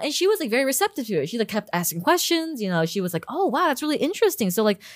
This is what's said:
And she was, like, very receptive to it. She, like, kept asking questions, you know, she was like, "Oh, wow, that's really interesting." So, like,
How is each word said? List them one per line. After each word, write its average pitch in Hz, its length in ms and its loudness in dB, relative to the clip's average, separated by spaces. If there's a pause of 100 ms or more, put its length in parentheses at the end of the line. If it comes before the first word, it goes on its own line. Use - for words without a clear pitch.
And 294 80 -2
she 349 140 0
was, 415 140 2
like, 254 100 -4
very 262 160 2
receptive 277 400 -2
to 175 160 0
it. 160 80 -4
She, 233 80 -4
like, 214 100 0
kept 208 240 -4
asking 170 300 -2
questions, 330 580 2
you 202 80 -2
know, 170 160 2
she 180 160 -2
was 180 140 -2
like, 165 160 -4
"Oh, 349 160 0
wow, 302 220 2
that's 269 120 0
really 302 160 0
interesting." 320 540 0
So, 220 120 0
like, 208 200 2 (140)